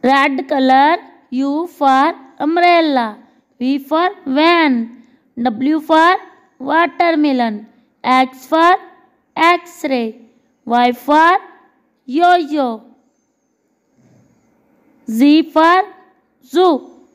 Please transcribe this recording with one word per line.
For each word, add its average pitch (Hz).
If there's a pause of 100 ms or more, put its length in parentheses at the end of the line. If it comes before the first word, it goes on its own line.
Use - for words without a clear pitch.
रेड 277
कलर, 277 (240)
U 277
for 277 (280)
umbrella, 311 (440)
V 262
for 320 (180)
van, 302 (600)
W 262
for 320 (420)
watermelon, 285 (380)
X 262
for 330 (640)
X-ray, 320 (600)
Y 240
for 320 (720)
yo-yo, 302 (2500)
Z 294
for 339 (680)
zoo। 349 (420)